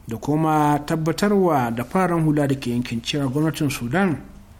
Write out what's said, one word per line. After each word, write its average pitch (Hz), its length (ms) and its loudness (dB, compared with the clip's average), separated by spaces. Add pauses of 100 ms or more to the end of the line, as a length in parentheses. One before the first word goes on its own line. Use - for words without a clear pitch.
da 113 100 -6
kuma 151 680 2
tabbatarwa 160 920 2
da 120 80 -4
fararen 175 400 0
hula 147 240 2
da 139 80 2
ke 135 140 -6
yankin 120 320 -2
cewa 143 300 -2
gwamnatin 151 400 0
Sudan 139 460 0 (420)